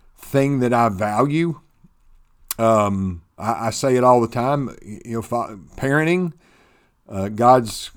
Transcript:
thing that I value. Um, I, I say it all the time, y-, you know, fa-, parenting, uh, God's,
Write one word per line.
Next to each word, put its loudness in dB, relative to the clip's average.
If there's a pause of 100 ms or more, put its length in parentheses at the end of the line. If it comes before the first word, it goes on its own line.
(140)
thing -2
that 0
I 4
value. -2 (1000)
Um, 0 (160)
I, -4
I -4
say 0
it 2
all 6
the 0
time, -2
y-, -16
you -10
know, -6
fa-, -6 (180)
parenting, 0 (720)
uh, -6
God's, 2